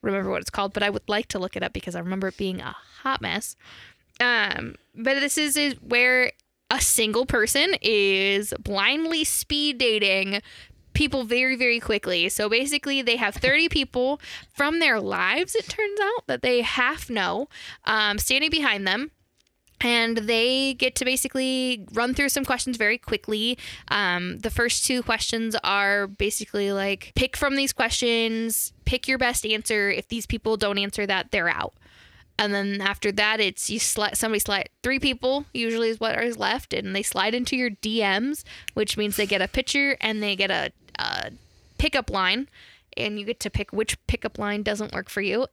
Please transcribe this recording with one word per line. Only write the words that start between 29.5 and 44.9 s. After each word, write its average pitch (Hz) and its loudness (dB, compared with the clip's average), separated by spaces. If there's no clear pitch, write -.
If - -2
these 233 -6
people 220 0
don't 202 0
answer 202 -2
that, 190 -2
they're 175 2
out. - -4
And 208 2
then 202 -2
after 202 0
that, 214 2
it's - -2
you 208 -2
sli-, - 0
somebody 220 0
slide, 202 0
three 262 0
people 269 0
usually 226 0
is 220 -2
what 226 0
is 240 -2
left, 214 -2
and 190 -4
they 202 -2
slide 208 0
into 247 0
your 247 2
D 220 -4
Ms, 214 0
which 214 0
means 208 -2
they 208 2
get 190 0
a 180 0
picture 277 0
and 220 -2
they 202 0
get 196 0
a, 165 -2
a - -4
pickup 277 0
line, 202 0
and 208 -4
you 202 -10
get 233 -6
to 208 -4
pick - -4
which 214 -2
pickup - -2
line 208 -2
doesn't 208 -4